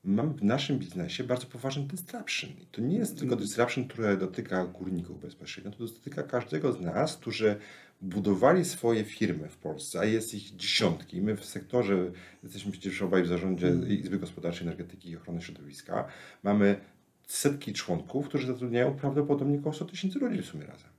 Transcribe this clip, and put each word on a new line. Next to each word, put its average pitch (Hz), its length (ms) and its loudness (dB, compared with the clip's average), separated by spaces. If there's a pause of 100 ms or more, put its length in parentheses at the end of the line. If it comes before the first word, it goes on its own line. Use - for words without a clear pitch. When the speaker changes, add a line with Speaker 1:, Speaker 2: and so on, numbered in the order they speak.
Speaker 1:
Mamy 117 300 2
w - 100 -4
naszym 131 340 4
biznesie - 460 -4
bardzo 123 220 0
poważny 135 360 -4
disruption. - 680 -6
I - 220 -18
to - 80 -8
nie 139 160 2
jest 226 220 0
tylko 123 160 0
Speaker 2:
Mhm. 101 140 -2
Speaker 1:
disruption, 117 400 2
które 104 280 2
dotyka 92 500 -2
górników 90 540 -6
bezpośrednio, - 520 -12
to - 140 -16
dotyka 139 360 -8
każdego 143 500 -2
z - 80 -4
nas, 87 360 0
którzy 107 400 2 (460)
budowali 101 640 6
swoje 113 400 2
firmy 85 440 -2
w - 80 -16
Polsce, 76 440 -6
a 104 40 4
jest 110 300 2
ich - 220 -12
dziesiątki. - 680 0
My 107 140 2
w - 80 -8
sektorze, 101 680 2 (320)
jesteśmy 101 300 -8
przecież 92 300 -4
obaj 92 200 4
w 85 60 4
zarządzie 90 400 2
Speaker 2:
Mhm. 87 240 4
Speaker 1:
Izby 98 260 0
Gospodarczej 85 480 -6
Energetyki 87 440 -8
i 82 60 -10
Ochrony 85 260 -8
Środowiska, - 640 -8 (340)
mamy 101 340 6 (500)
setki - 460 0
członków, - 560 -2
którzy 131 180 -2
zatrudniają 123 480 0
prawdopodobnie 143 640 2
około 147 160 -2
sto - 100 -6
tysięcy 190 340 -4
ludzi 240 240 0
w - 40 -8
sumie - 200 -10
razem. - 220 -18 (100)